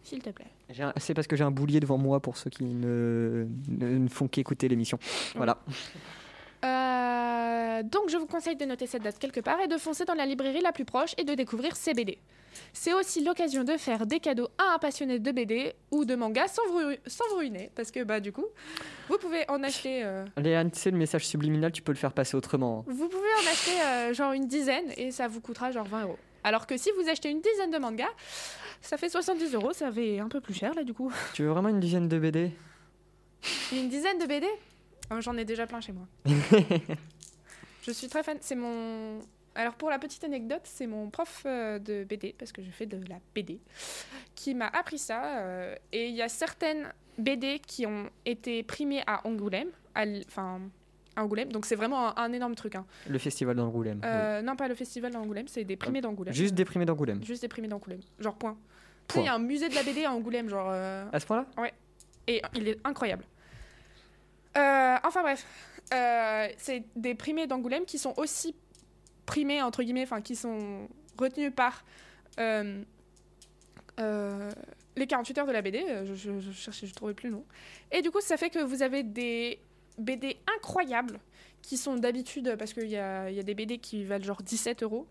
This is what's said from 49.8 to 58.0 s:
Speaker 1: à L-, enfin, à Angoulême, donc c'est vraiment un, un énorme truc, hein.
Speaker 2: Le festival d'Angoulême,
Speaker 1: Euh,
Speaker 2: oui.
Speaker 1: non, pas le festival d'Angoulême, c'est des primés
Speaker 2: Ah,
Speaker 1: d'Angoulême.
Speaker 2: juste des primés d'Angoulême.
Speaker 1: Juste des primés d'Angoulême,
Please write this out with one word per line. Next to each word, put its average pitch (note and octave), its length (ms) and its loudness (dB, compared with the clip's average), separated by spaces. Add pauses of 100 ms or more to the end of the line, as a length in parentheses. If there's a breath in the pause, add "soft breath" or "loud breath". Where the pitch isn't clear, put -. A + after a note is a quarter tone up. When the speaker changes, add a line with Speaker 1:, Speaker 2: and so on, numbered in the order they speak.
Speaker 1:
à A3 100 0
L-, G#3 240 -4
enfin, F#3 320 -6 (560)
à A3 80 0
Angoulême, G#3+ 280 -2
donc G#3+ 160 -4
c'est A#3 80 2
vraiment A#3 420 0
un, G#3 60 0
un A#3 100 -2
énorme B3 220 -2
truc, G#3+ 180 -8
hein. F#3+ 140 -10 (200 loud breath)
Speaker 2:
Le C3+ 120 0
festival B2+ 360 0
d'Angoulême, A2+ 480 0
Speaker 1:
Euh, G#3+ 360 0
Speaker 2:
oui. A3 60 -4
Speaker 1:
non, C4 100 -2
pas C4+ 120 -2
le B3+ 60 -2
festival A#3+ 400 -6
d'Angoulême, G#3+ 340 -6
c'est A#3 160 -6
des F#3+ 120 -4
primés C4 240 -2
Speaker 2:
Ah, - 20 -2
Speaker 1:
d'Angoulême. G3 320 -4
Speaker 2:
juste F#3 220 4
des F3+ 100 6
primés F3 200 2
d'Angoulême. C#3+ 380 2
Speaker 1:
Juste A#3 200 -6
des A#3+ 40 -4
primés A3 200 -8
d'Angoulême, G3+ 340 -8 (160)